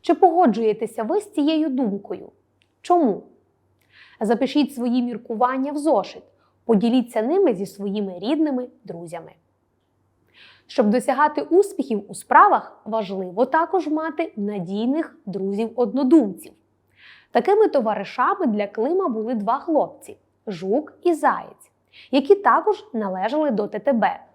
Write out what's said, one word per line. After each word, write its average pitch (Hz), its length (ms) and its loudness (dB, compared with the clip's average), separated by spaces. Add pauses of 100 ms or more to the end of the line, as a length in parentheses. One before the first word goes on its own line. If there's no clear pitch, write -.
Чи 339 140 2
погоджуєтеся 226 880 2
ви 311 180 -2
з 415 120 -18
цією 311 360 0
думкою? 202 640 -4 (500)
Чому? 311 420 2 (1000)
Запишіть 254 540 0
свої 247 280 -2
міркування 247 720 -2
в 285 40 -6
зошит, 285 460 0 (420)
поділіться 233 580 2
ними 311 320 2
зі 185 120 -6
своїми 196 520 -6
рідними, 254 500 -2 (160)
друзями. 170 480 -14 (1300)
Щоб 214 240 0
досягати 277 520 2
успіхів 302 680 0
у 196 60 -14
справах, 285 680 2
важливо 196 600 -4
також 320 440 -2
мати 320 480 -4
надійних 208 800 -4 (100)
друзів-однодумців. 220 1300 0 (800)
Такими 403 380 4
товаришами 254 800 -2
для 208 200 0
Клима 339 420 -2
були 226 260 -4
два 226 240 -2
хлопці — - 580 -2 (300)
Жук 196 460 -4 (100)
і 339 120 2
Заєць, 269 560 -4 (400)
які 277 240 4
також 320 580 2
належали 220 580 -2
до 208 160 0
Т 208 120 -8
Т 285 140 0
Б. 202 280 0 (140)